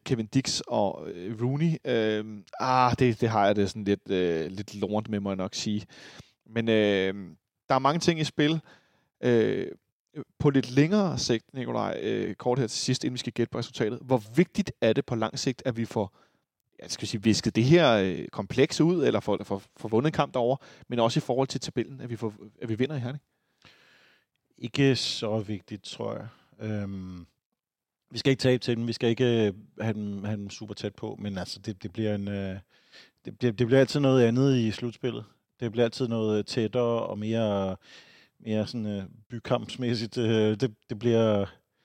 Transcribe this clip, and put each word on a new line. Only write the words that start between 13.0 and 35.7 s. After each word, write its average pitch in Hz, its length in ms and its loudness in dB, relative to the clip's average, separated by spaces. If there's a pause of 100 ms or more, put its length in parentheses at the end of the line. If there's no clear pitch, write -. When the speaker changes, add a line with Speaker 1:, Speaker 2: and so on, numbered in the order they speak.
Speaker 1:
inden 123 100 -4
vi 120 40 -8
skal - 140 -6
gætte 117 180 -2
på - 80 -6
resultatet. 117 440 -4
Hvor 127 200 0 (140)
vigtigt - 440 0
er 113 120 4
det - 140 0
på 127 80 -4
lang 113 240 -2
sigt, - 280 -4
at 117 100 -2
vi 117 80 -2
får, 107 320 -4 (680)
ja, - 60 -16
skal - 140 -8
vi 110 40 -6
sige, 104 160 -6
visket 107 340 4
det 113 80 4
her, 151 280 8
øh, 95 360 0
kompleks - 520 0
ud, 165 240 4
eller 110 160 2
får, 104 220 -2
får, 98 200 -6 (140)
får - 120 -12
vundet 117 200 2
en 151 40 -2
kamp 143 220 -2
derovre, 127 220 2 (320)
men 120 100 -4
også 117 200 4
i - 20 0
forhold 131 280 0
til 131 120 -6
tabellen, 131 400 -6
at 117 100 -10
vi 117 60 -8
får, 107 180 -6 (280)
at 117 60 -8
vi 113 60 -2
vinder 127 220 -2
i - 40 -4
Herning? 127 220 -8 (1400)
Speaker 2:
Ikke 131 380 2
så 110 420 -2
vigtigt, 104 460 -8
tror 110 300 -8
jeg. 104 120 -12 (440)
Øhm, 95 560 -8 (840)
vi 117 80 -10
skal 135 120 2
ikke 131 100 2
tabe 127 240 2
til 120 120 0
dem, 117 100 -4
vi 117 60 -2
skal 117 180 0
ikke, 117 360 4
øh, 101 60 2 (280)
have 110 140 -2
dem, 101 300 -6
have 107 120 -4
dem 101 140 -10
super 104 240 -12
tæt 104 200 -6
på, - 260 -10
men 101 180 -6
altså, 87 200 -10
det, 98 240 -10
det 92 100 -10
bliver 107 220 -2
en, 101 140 -6
øh, 98 280 -6 (680)
det, - 180 -12
det, 113 160 0
det 120 80 2
bliver 131 140 6
altid 139 200 2
noget 131 240 6
andet 127 320 4
i 110 140 2
slutspillet. 117 540 -6 (360)
Det 117 120 -6